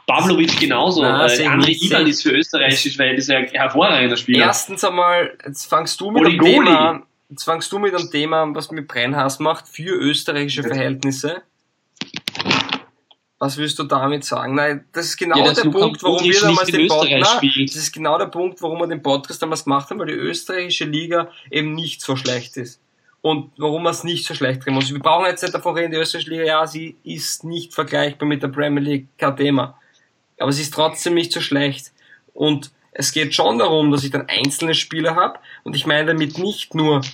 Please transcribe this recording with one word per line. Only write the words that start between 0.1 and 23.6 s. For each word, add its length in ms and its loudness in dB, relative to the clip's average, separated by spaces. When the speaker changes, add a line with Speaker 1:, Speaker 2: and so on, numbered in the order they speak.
Speaker 1:
genauso. 440 2
Speaker 2:
Nein, 240 4
Speaker 1:
Äh, 40 6
Speaker 2:
sehe 160 2
ich 60 2
Speaker 1:
André 160 4
Speaker 2:
nicht, 160 0
Speaker 1:
Ivan 140 2
Speaker 2:
sehe 80 4
ich 60 4
Speaker 1:
ist 120 -2
für 80 2
österreichische 600 0
Verhältnisse 440 0
ein 120 0
hervorragender 680 2
Spieler. 300 4
Speaker 2:
Erstens 400 0
einmal, 600 2
jetzt 200 -12
fangst 340 -2
du 120 -4
mit 100 4
dem 60 8
Speaker 1:
Oligoli. 260 6
Speaker 2:
Thema 360 6
an. 140 -4
Jetzt 140 -14
fangst 260 -4
du 100 -4
mit 140 0
dem 160 -2
Thema 340 0
an, 120 -4
was 160 -10
mir 120 -8
Brennhass 580 -2
macht 260 -2
für 260 -10
österreichische 680 -2
Speaker 1:
Ja. 80 -4
Speaker 2:
Verhältnisse. 720 -2
Was 180 -4
willst 220 -4
du 60 -4
damit 380 -2
sagen? 300 -4
Nein, 400 0
das 140 -4
ist 100 -6
genau 180 0
Speaker 1:
Ja, 100 6
dass 100 4
Speaker 2:
der 100 2
Speaker 1:
Luka 140 2
Speaker 2:
Punkt, 240 2
warum 140 2
Speaker 1:
Modric 180 4
Speaker 2:
wir 60 4
damals 260 4
Speaker 1:
nicht 80 0
in 60 4
Speaker 2:
den 80 6
Pod-, 160 4
Speaker 1:
Österreich 180 2
Speaker 2:
nein, 280 4
Speaker 1:
spielt. 200 0
Speaker 2:
das 60 -10
ist 140 -6
genau 280 0
der 80 -2
Punkt, 340 -6
warum 180 -4
wir 80 -2
den 140 -6
Podcast 400 -2
damals 220 -4
gemacht 260 0
haben, 80 -8
weil 80 -6
die 80 -6
österreichische 720 -4
Liga 460 -2
eben 240 -2
nicht 300 -8
so 120 -4
schlecht 420 -6
ist. 220 -12
Und 360 -2
warum 240 -2